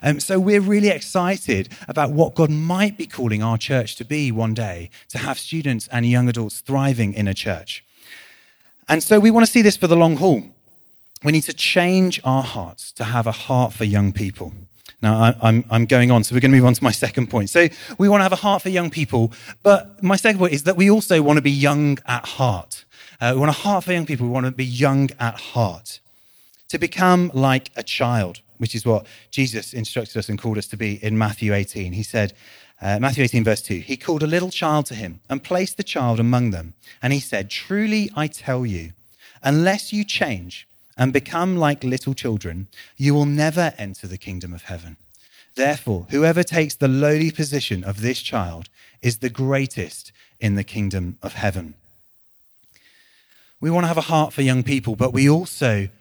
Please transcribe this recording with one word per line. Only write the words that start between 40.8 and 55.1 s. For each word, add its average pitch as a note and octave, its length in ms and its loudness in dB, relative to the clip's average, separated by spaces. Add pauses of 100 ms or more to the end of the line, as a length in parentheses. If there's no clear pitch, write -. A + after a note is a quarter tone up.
and B2+ 140 0
become E3+ 460 -2
like D3 260 0
little C3 300 -4
children, F#2+ 540 -6 (280)
you C#3+ 180 2
will D3 120 2
never D3+ 520 0
enter G2 300 -12
the F#2 100 -12
kingdom F2+ 360 -10
of E2+ 100 -16
heaven. E2+ 320 -14 (600)
Therefore, B2+ 560 -2
whoever D#3+ 320 4
takes D#3+ 320 -2
the C#3 120 0
lowly D3 440 2
position C3+ 520 -4
of G2+ 160 -6
this B2 220 -4
child F2 480 -6 (320)
is A#2 160 -2
the B2+ 120 -6
greatest C3 840 -6 (260)
in G2+ 160 0
the G2 80 -2
kingdom F#2+ 580 -6
of F#2+ 120 -12
heaven.'" F2+ 400 -6 (1900)
We D#3+ 120 -2
want F3 120 2
to E3 60 0
have E3 80 0
a D#3+ 40 0
heart D3+ 300 2
for C#3+ 100 -4
young B2+ 220 2
people, B2 320 -2
but B2+ 160 -2